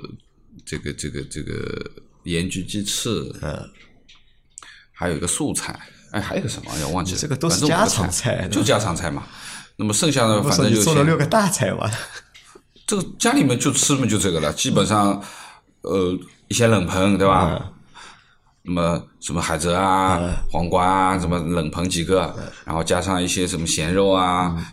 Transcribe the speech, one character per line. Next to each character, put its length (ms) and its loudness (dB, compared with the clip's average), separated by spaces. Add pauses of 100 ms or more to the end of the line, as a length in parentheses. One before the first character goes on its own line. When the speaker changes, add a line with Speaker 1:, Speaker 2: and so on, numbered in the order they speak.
(640)
Speaker 1:
这 120 -8
个， 140 -8
这 180 -10
个， 140 -10
这 180 -12
个 500 -10 (320)
盐 260 -2
焗 160 -6
鸡 180 -6
翅， 580 -4
Speaker 2:
嗯。 280 -8 (1200)
Speaker 1:
还 160 -6
有 80 0
一 40 -4
个 60 -6
素 280 -2
菜。 260 -8 (320)
哎， 80 -6
还 140 -6
有 80 -2
一 20 -2
个 60 -4
什 160 -8
么？ 80 -12
哎 60 -6
呀， 80 -4
忘 180 -2
记 80 -4
了。 60 -4
Speaker 2:
这 80 -4
个 80 -4
都 120 -2
是 200 2
家 180 4
常 240 0
菜， 320 -2
Speaker 1:
反 80 -4
正 100 0
就 60 0
家 140 4
常 160 -2
菜 160 -4
嘛。 160 -8 (480)
那 100 -4
么 80 0
剩 180 2
下 160 4
的 140 4
反 160 2
正 100 4
就 40 4
先 20 4
Speaker 2:
不 0 -
是 60 6
你 40 2
做 120 4
了 80 6
六 120 4
个 80 2
大 240 4
菜 240 0
嘛。 160 -2 (1000)
Speaker 1:
这 100 0
个 80 -2 (140)
家 140 2
里 100 4
面 160 4
就 120 2
吃 240 2
嘛， 120 2
就 100 2
这 140 0
个 80 0
了。 140 0
基 180 -2
本 120 4
上， 380 2 (600)
呃， 340 0 (300)
一 80 -4
些 100 4
冷 220 4
盆， 280 2
对 120 4
吧？ 340 4
Speaker 2:
嗯。 120 -12 (880)
Speaker 1:
那 80 -8
么 320 0 (160)
什 120 -10
么 80 -2
海 160 -2
蜇 160 0
啊、 480 4
Speaker 2:
嗯。 140 0 (180)
Speaker 1:
黄 160 0
瓜 160 2
啊， 360 4
什 100 -2
么 80 0
冷 320 -2
盆 180 -2
几 160 -2
个， 360 2
Speaker 2:
嗯。 40 -10 (220)
Speaker 1:
然 100 -4
后 80 0
加 160 0
上 220 0
一 60 0
些 180 -2
什 160 -2
么 60 -2
咸 260 -2
肉 160 4
啊、 480 2
Speaker 2:
嗯。 160 -6